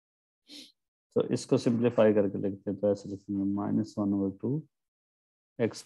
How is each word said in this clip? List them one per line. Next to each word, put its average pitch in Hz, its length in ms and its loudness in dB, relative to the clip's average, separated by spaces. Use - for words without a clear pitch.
तो - 80 2
इसको 127 240 0
सिंप्लीफाई 113 560 4
करके 98 280 2
लिखते 101 300 -4
हैं, 98 80 -6
तो 101 120 2
ऐसे 101 180 -4
लिखेंगे 98 340 -4
माइनस 104 440 -2
वन 101 160 0
over 98 280 -2
two 135 200 -2
x 110 260 -2